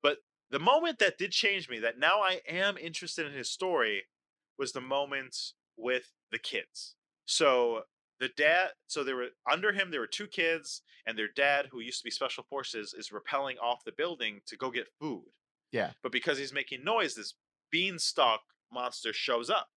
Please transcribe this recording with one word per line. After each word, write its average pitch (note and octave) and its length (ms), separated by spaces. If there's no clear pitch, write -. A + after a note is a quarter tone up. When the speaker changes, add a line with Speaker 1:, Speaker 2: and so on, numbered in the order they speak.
Speaker 1:
But C#3+ 200
the C#3 100
moment D4 400
that F#3+ 180
did F#3 140
change F#3+ 360
me, A#2+ 120
that A#2 180
now F3 240
I F#3 260
am F#3 300
interested D#3+ 480
in C#3+ 60
his C3 180
story, A#2+ 580
was C3+ 160
the C3 80
moment C3+ 720
with B2 380
the A2+ 80
kids. - 560
So B2 600
the B2+ 80
dad, D#3+ 460
so D3 160
there C3 140
were, B2 140
under F#3+ 220
him, F#3+ 180
there D3+ 100
were A2 60
two G#3 220
kids, E3 540
and A2 140
their G#2+ 100
dad, C#3 440
who B2 80
used A#2+ 180
to - 60
be A#2 80
special C3 320
forces, A#2+ 500
is G#2+ 160
rappelling C3 500
off A#2+ 240
the A2+ 60
building B2 560
to G#2+ 100
go B2+ 140
get A#2+ 180
food. C#3+ 320
Speaker 2:
Yeah. A2+ 280
Speaker 1:
But B2 120
because C3 260
he's C3+ 140
making C#3 320
noise, F3+ 320
this G#2 180
beanstalk D#3+ 680
monster B2 400
shows A#2+ 380
up G3+ 260